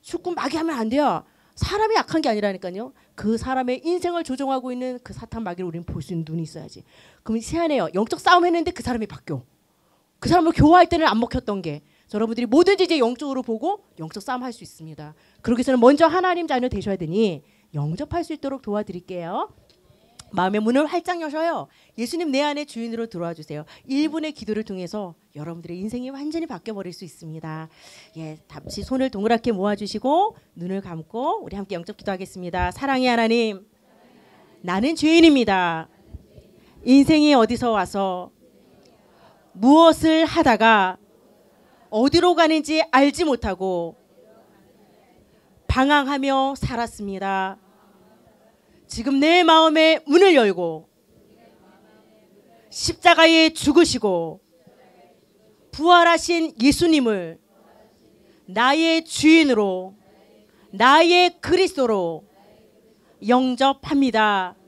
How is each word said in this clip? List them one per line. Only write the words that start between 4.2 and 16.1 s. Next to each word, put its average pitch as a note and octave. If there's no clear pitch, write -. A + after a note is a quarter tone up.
조종하고 C4
있는 B3
그 -
사탄 A#3
마귀를 F3+
우리는 E3+
볼 -
수 -
있는 E3
눈이 D#3+
있어야지. -
그럼 A3+
희한해요. D4
영적 A3
싸움 F4+
했는데 E4+
그 -
사람이 A3+
바뀌어. -
그 -
사람을 E4
교화할 F4
때는 D#4+
안 G#3+
먹혔던 A3
게. D3+
그래서 -
여러분들이 A3+
뭐든지 F4
이제 E4
영적으로 C4
보고 D4
영적 E3
싸움 B3
할 B3+
수 A#3
있습니다. D#3
그러기 A#3
위해서는 B3+
먼저 C#4+
하나님 F4